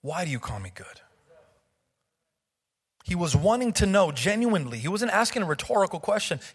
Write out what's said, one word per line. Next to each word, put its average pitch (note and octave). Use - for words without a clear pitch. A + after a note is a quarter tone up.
Why D#3+
do E3
you C3
call A2
me F#2+
good? -
He F#3
was E3+
wanting A3
to -
know F#3+
genuinely. D#3+
He A#2
wasn't G#3
asking A3
a F#3+
rhetorical E3+
question. G3